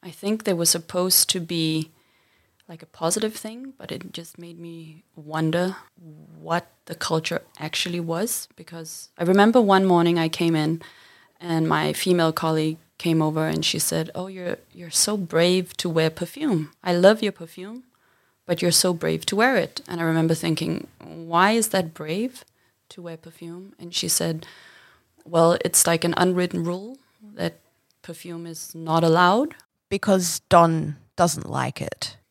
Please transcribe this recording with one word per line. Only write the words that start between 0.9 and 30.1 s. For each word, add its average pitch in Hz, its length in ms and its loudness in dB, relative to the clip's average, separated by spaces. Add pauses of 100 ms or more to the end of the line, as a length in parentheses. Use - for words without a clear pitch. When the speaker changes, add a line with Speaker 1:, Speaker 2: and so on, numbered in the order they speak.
Speaker 1:
to 185 100 -2
be, 160 500 -2 (760)
like, 165 140 -18
a - 40 -20
positive 208 480 -2
thing, 247 440 -14
but - 120 -14
it 185 220 -12
just - 260 -16
made 170 200 -18
me 165 460 -16 (120)
wonder 160 600 -2 (640)
what 165 280 -4 (200)
the 170 80 -10
culture 160 460 -2 (180)
actually 175 420 -4
was, 170 560 -4
because 165 600 -16
I 170 80 -4
remember 202 360 6
one 196 240 6
morning 170 340 4
I 160 100 2
came 165 280 0
in 160 260 0 (580)
and 165 280 0
my 156 240 0
female 170 400 2
colleague 160 460 -2 (280)
came 165 140 4
over 156 260 0
and 156 180 -2
she - 140 -2
said, 160 360 -2
"Oh, 185 140 -8
you're, 185 300 -8 (140)
you're 175 340 -6
so 208 100 -2
brave 180 600 0
to - 100 -2
wear 160 220 2
perfume. 175 600 -2 (120)
I 185 120 0
love 196 280 6
your 208 100 -2
perfume, 190 520 -16 (600)
but 170 140 -2
you're 175 240 2
so 180 80 0
brave 160 340 -4
to 196 100 -4
wear 247 200 2
it." - 320 -4
And 170 120 -8
I 165 40 -4
remember 165 300 2
thinking, 160 380 -2 (600)
"Why 175 160 6 (120)
is 220 80 -2
that 175 260 -2
brave 185 500 -6 (460)
to - 120 -20
wear 165 140 -14
perfume?" 170 600 -18
And 175 160 -16
she 180 140 -2
said, 165 380 -2 (800)
"Well, 165 400 4
it's - 220 2
like 165 180 2
an 170 120 2
unwritten 180 480 2
rule 196 340 -8 (360)
that 170 200 -6 (480)
perfume 170 440 -14
is - 280 -16
not 165 300 0
allowed." 180 500 4 (340)
Speaker 2:
Because 190 600 0